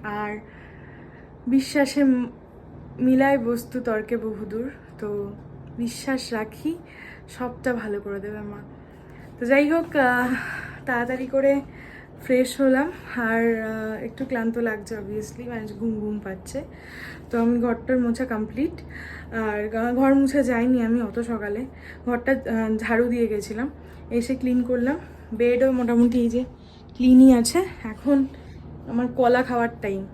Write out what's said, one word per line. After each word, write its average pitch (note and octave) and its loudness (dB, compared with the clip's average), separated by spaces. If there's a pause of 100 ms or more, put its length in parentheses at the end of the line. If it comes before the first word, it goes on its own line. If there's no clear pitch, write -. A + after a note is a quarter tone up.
আর G#3 -6 (1080)
বিশ্বাসে C4+ 2
ম-, B3 4 (720)
মিলায় C4 4
বস্তু A#3 -4
তর্কে A3 -2
বহুদূর, A3 -6 (280)
তো G3+ -6 (440)
বিশ্বাস B3 -4
রাখি A3+ -6 (640)
সবটা B3 -4
ভালো G#3 -4
করে G3+ -8
দেবে G#3 -10
মা। G#3 -12 (800)
তো A#3+ -4
যাই C#4+ 6
হোক, E4 0
আহ, B3 4 (520)
তাড়াতাড়ি B3+ -2
করে C#4 4 (640)
ফ্রেশ B3+ 2
হলাম, C4+ 4 (240)
আর, A3+ 2
আহ, A3 -6
একটু A#3 -8
ক্লান্ত A#3 -2
লাগছে A3 -4
obviously, G#3+ -10
মানে A3 -8 (140)
ঘুম A3 -2
ঘুম G#3+ -4
পাচ্ছে। F#3+ -10 (680)
তো A#3 0
আমি A#3+ 2
ঘরটার A#3+ 0
মোছা A#3+ 0
কমপ্লিট, A#3 -4 (640)
আর G#3+ -2
গা-, A3+ -2
ঘর C4+ 6
মুছে C#4 4
যাইনি A#3+ 2
আমি A#3 2
অত G#3+ -4
সকালে, A3+ -4 (400)
ঘরটা, B3 0
আহ, A3 0
ঝাড়ু A#3 2
দিয়ে A#3 2
গেছিলাম, G#3+ -4 (400)
এসে A#3+ 0
ক্লিন B3 0
করলাম। B3 0 (340)
বেডও B3 4
মোটামুটি A#3+ 4
এই A#3 2
যে B3 0 (520)
ক্লিনই B3+ 10
আছে। A#3+ 2 (200)
এখন C4+ 2 (640)
আমার A#3+ 0
কলা B3 4
খাওয়ার A#3+ 0 (140)
টাইম G3 -4